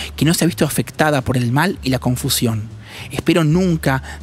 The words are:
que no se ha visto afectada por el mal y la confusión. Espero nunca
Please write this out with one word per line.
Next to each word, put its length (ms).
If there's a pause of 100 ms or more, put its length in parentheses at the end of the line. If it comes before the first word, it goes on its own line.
(160)
que 100
no 100
se 80
ha 40
visto 160
afectada 600
por 140
el 140
mal 300
y 80
la 80
confusión. 680 (440)
Espero 340
nunca 600 (200)